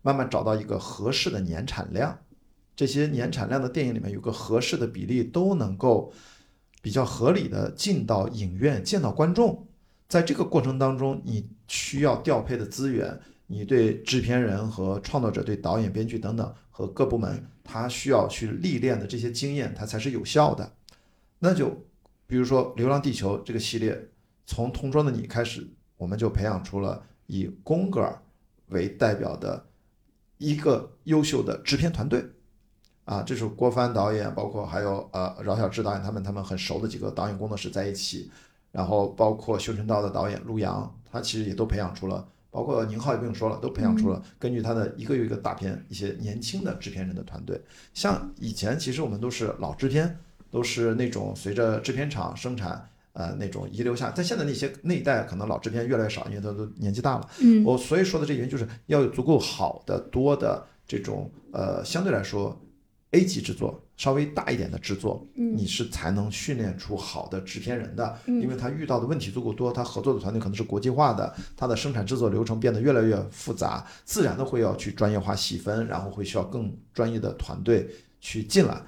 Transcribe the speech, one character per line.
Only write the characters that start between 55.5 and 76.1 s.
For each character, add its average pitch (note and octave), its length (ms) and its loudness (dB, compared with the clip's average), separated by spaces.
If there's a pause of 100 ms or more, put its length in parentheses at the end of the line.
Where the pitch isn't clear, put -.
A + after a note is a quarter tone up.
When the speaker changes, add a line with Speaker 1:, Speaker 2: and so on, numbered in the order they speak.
Speaker 1:
制 A2+ 100 -4
片 A#2 160 -2
越 B2+ 100 2
来 A2+ 60 4
越 G#2 80 0
少， - 180 -6
因 G2+ 60 -6
为 G2+ 60 -6
他 G#2 80 -4
都 G#2 180 -4 (100)
年 G2+ 160 0
纪 A2 80 -2
大 B2+ 180 0
了。 - 120 -8 (100)
Speaker 2:
嗯。 A3+ 220 10
Speaker 1:
我 B2+ 160 6
所 D#3 220 2
以 F#3+ 40 6
说 F3 140 0
的 D3 80 0
这 D3 80 0
原 A#2+ 80 0
因 B2 80 -2
就 C#3 80 -2
是 A2 80 -2 (200)
要 D3 140 4
有 A#2+ 100 4
足 B2+ 120 -2
够 D#3 160 6
好 - 480 0
的、 F#2+ 140 0 (100)
多 C#3 240 4
的 - 320 0 (220)
这 A2+ 100 -2
种， G1+ 320 -6 (220)
呃， F#2+ 320 -2
相 E3+ 180 -2
对 G3 100 2
来 G2+ 80 2
说 G2+ 400 -4 (520)
A F3 120 8
级 - 160 -2
制 - 140 -6
作， - 260 -4 (160)
稍 C3+ 160 2
微 D3 140 2
大 - 240 -4
一 B2+ 60 2
点 - 140 -4
的 E2+ 80 -4
制 G2+ 160 -4
作， - 320 -4 (100)
Speaker 2:
嗯。 A#3 200 0
Speaker 1:
你 G2+ 100 0
是 A#2 220 -2
才 E2+ 220 -4
能 G#2 200 0
训 B2+ 280 -4
练 F#2+ 180 -2
出 G#2 200 -6
好 - 320 -8
的 F#2+ 120 -4
制 - 200 -10
片 A#2+ 180 -4
人 - 180 -8
的， A2+ 300 -4
Speaker 2:
嗯。 A#3+ 160 0
Speaker 1:
因 B2+ 60 -2
为 B2+ 80 -4
他 B2+ 120 -4
遇 D3+ 160 -4
到 B2 160 2
的 A#2 60 -2
问 C#3+ 120 0
题 G2 120 -4
足 A#2+ 120 -4
够 A2 120 -2
多， B2 180 0
他 B2 100 -2
合 - 200 -6
作 C3+ 100 4
的 - 80 2
团 G2 120 -4
队 A2+ 80 0
可 - 60 -6
能 G2 80 -2
是 A2+ 80 -4
国 G2+ 160 -2
际 B2 120 2
化 C3 240 4
的， - 200 -2 (220)
他 B2+ 100 -2
的 A#2+ 80 2
生 C3+ 200 -2
产 G#2 100 0
制 B2 140 -2
作 A2+ 100 4
流 G#2+ 160 2
程 A2+ 160 -2
变 A#2 140 4
得 A2 60 0
越 C3+ 120 4
来 A#2+ 100 6
越 A2 140 6 (140)
复 - 240 -8
杂， - 320 -4 (180)
自 G3 200 2
然 F2 120 2
的 C3+ 80 -2
会 B2 160 0
要 F#2+ 160 2
去 G#2 160 -6
专 G#2 180 2
业 G#2 80 2
化 F#2+ 160 -2
细 F#2+ 220 -2
分， G#2+ 300 -2
然 F#2 160 -4
后 G2 80 -6